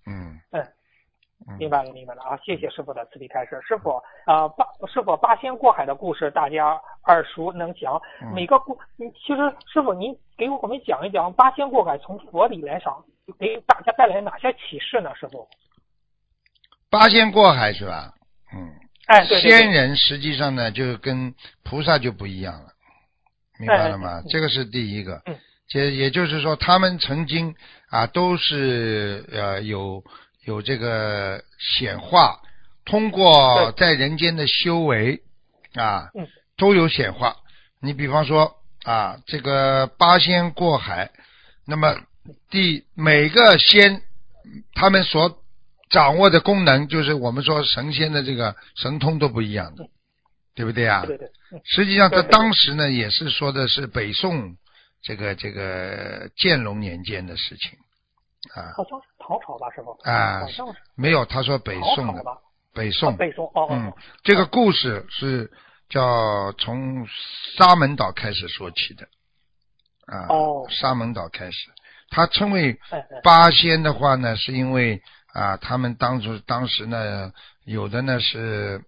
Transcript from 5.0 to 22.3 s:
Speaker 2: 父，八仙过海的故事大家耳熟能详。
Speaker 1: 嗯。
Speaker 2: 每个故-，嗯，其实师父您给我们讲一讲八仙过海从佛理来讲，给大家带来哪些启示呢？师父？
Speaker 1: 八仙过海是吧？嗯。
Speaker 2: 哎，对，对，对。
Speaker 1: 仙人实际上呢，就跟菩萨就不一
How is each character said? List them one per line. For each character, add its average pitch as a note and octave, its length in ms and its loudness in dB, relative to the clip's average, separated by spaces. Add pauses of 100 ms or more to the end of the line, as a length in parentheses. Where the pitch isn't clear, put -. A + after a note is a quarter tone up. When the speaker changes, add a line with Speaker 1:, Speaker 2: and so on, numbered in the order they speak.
Speaker 2:
父， E3+ 140 0
八 A3+ 180 2
仙 C4 200 -8
过 B3 160 4
海 C#3 140 0
的 C#3 80 -6
故 D3+ 220 -8
事 D3 160 -4
大 D3 180 -2
家 D#3 260 0 (280)
耳 E3+ 200 4
熟 E3+ 300 -10
能 E3+ 220 -8
详。 D3 260 -6 (220)
Speaker 1:
嗯。 B2 100 -12
Speaker 2:
每 F3+ 140 -6
个 C4+ 100 4
故-， C4+ 160 -2 (240)
嗯， A#3 160 -16
其 - 220 -8
实 C4+ 60 -4 (300)
师 D#4 120 0
父 A#3+ 100 -2
您 G3 180 -8 (240)
给 A#3 140 -6
我 C4+ 180 -8
们 A#3 80 -8 (120)
讲 E3 180 -6
一 G3+ 60 -10
讲 F3+ 220 -4
八 B3+ 180 4
仙 C#4 180 -8
过 A#3+ 160 0
海 D3+ 140 -6
从 F#3+ 180 -16
佛 F3 300 -2
理 F3+ 160 -8
来 D3 160 -10
讲， - 260 -12 (340)
给 A3 280 -6
大 - 140 2
家 - 140 2
带 B3 120 4
来 G3 140 -2
哪 G#3 180 -10
些 B3+ 140 -2
启 - 260 -14
示 - 220 -4
呢？ D3+ 140 -10
师 - 120 -16
父？ A#2+ 200 -18 (1400)
Speaker 1:
八 G#3+ 200 8
仙 A3 220 4
过 F#3+ 220 8
海 A2 200 2
是 G2 120 -8
吧？ D#2 260 -10 (440)
嗯。 E2+ 180 -16 (320)
Speaker 2:
哎， G#3 220 8
对， G3 120 2
对， - 20 0
对。 A3+ 100 6
Speaker 1:
仙 A3+ 200 8
人 C#3 240 2
实 C#3+ 220 0
际 C#3+ 180 -6
上 C3+ 200 -2
呢， A#2 160 -4
就 B2 260 -4
跟 B2+ 380 -6 (280)
菩 D3 200 -6
萨 D#3 160 2
就 B2 120 -4
不 G2 160 -12
一 F#2+ 140 -10